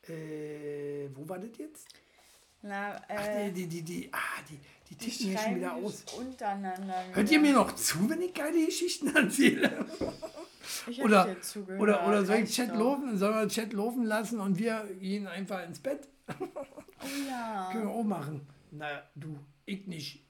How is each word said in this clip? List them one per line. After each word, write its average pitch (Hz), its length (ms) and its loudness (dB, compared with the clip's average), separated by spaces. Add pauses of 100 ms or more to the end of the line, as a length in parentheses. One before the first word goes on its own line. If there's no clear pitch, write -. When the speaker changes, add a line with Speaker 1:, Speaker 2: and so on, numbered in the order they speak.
Speaker 1:
Äh, 147 1080 -8
wo 147 120 -10
war 185 120 -6
das 226 180 -12
jetzt? 302 300 -14 (760)
Speaker 2:
Na, 202 480 -6
Speaker 1:
Ach, 208 200 -4
Speaker 2:
äh, 208 220 0
Speaker 1:
die, 180 140 -4
die, 170 160 -6
die, 170 200 -6
die, - 120 -10
ah, - 40 -4 (320)
die, 151 100 -14 (300)
die 165 60 -14
Speaker 2:
die 233 140 -6
Speaker 1:
ticken 233 180 -4
hier 190 100 0
schon 214 80 0
Speaker 2:
schreiben 196 120 2
Speaker 1:
wieder 180 180 -2
Speaker 2:
sich 185 320 -6
Speaker 1:
aus. - 120 -10
Speaker 2:
untereinander 196 840 -4 (100)
Speaker 1:
Hört 208 180 4
ihr 311 100 10
Speaker 2:
wieder. - 0 -
Speaker 1:
mir 285 120 8
noch 220 220 8
zu, 185 340 2
wenn 320 120 0
ich 359 120 -2
geile 320 320 2
Geschichten 349 420 -2
<laughs> - 80 2
erzähle? - 680 4 (1000)
Speaker 2:
Ich 240 120 -8
hab 262 60 0
Speaker 1:
Oder, 202 200 10
Speaker 2:
dir 185 160 -4
zugehört, 196 400 -6
Speaker 1:
oder, 202 260 4
oder 202 180 6
soll 202 100 4
ich 233 60 6
Speaker 2:
reicht - 120 0
Speaker 1:
Chat 247 180 0
Speaker 2:
doch. - 40 -2
Speaker 1:
laufen, 254 420 2
sollen 196 180 4
wir 220 120 2
Chat 226 260 -2
laufen 233 320 0
lassen 214 340 0
und 190 200 2
wir 220 240 0 (160)
gehen 196 280 -2
einfach 185 380 -6
ins 170 140 -12
Bett? 277 280 -4 (200)
<laughs> - 100 -8
Speaker 2:
Oh 277 920 -8
ja. 226 420 -4
Speaker 1:
Können 226 160 -2
wir 196 60 -2
auch 226 100 -2
machen. 156 440 -4 (240)
Naja, 147 320 -8 (120)
du, 147 240 -12 (260)
ich 196 220 -8
nicht. 156 420 -10